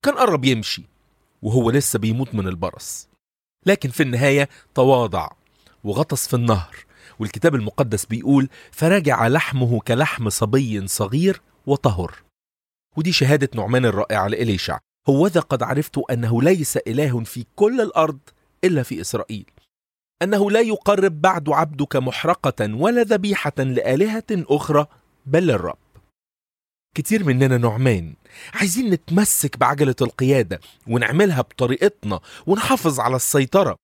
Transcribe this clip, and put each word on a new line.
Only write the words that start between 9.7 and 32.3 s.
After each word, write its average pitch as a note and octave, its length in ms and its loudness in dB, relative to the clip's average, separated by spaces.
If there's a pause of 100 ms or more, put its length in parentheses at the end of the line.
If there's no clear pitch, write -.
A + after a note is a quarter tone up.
كلحم A#2+ 500 -2
صبي G#2+ 580 -2
صغير C#3 540 -2 (260)
وطهر". G#2+ 480 0 (840)
ودي D#3+ 140 -2
شهادة C#3 440 2
نعمان A#2 300 0
الرائعة G2+ 420 0
لإليشع: G#2+ 520 -2 (300)
"هوذا E3 300 4
قد C3 240 -4
عرفت C#3+ 340 -4
أنه A#2 440 -2
ليس D#3+ 360 2
إله A#2+ 460 -2
في A#2 220 -12 (100)
كل A3+ 260 2
الأرض D#3 380 0 (440)
إلا E3+ 200 2
في F#2+ 180 -8
إسرائيل، G#2 440 -8 (760)
أنه G3+ 300 2
لا A3 80 4
يقرب G3 600 2
بعد E3+ 280 0
عبدك D3+ 460 -2
محرقة B2+ 800 -2
ولا A3+ 260 2
ذبيحة G3+ 560 0
لآلهة C3+ 720 0
أخرى D3 560 0 (380)
بل D#3+ 220 2
للرب". F#2 300 -2 (1160)
كتير G3+ 280 -2
مننا C3 340 2
نعمان، A2+ 560 0 (400)
عايزين G3+ 360 -2
نتمسك E3+ 680 0
بعجلة C3+ 440 2
القيادة B2 580 0 (280)
ونعملها B2+ 540 2
بطريقتنا B2 800 -2 (280)